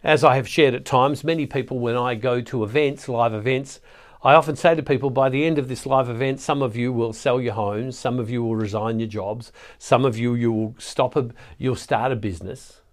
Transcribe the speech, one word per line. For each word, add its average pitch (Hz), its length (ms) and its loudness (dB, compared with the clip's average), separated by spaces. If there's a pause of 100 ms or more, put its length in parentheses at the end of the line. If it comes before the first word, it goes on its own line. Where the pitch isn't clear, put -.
As 156 200 4
I 131 120 8
have 135 120 -2
shared 135 280 4
at - 100 -10
times, 135 380 2
many 156 240 -2
people, 131 320 -6
when 120 180 0
I 123 160 -2
go 123 280 -2
to 117 220 -4
events, 139 460 -2
live 117 240 0
events, 131 460 -4 (420)
I 139 140 6
often 151 200 4
say 170 200 4
to 151 80 -4
people, 139 260 0
"By 135 200 2
the 139 140 0
end 160 140 2
of 127 100 -2
this 127 200 -8
live 131 200 2
event, 135 320 -2
some 143 220 -2
of 117 140 -2
you 123 180 -2
will 113 180 0
sell 127 300 0
your 117 120 -2
homes, 110 440 -4
some 127 220 -2
of 113 100 -4
you 120 140 -2
will 113 120 0
resign 110 440 -2
your 110 100 -4
jobs, 104 420 -8 (280)
some 131 260 2
of 113 140 0
you, 120 160 0
you 117 160 2
will 110 260 -2
stop - 380 -2
a, 127 140 -2 (280)
you'll 127 180 -2
start 127 360 -2
a 127 40 0
business." 95 680 -10 (120)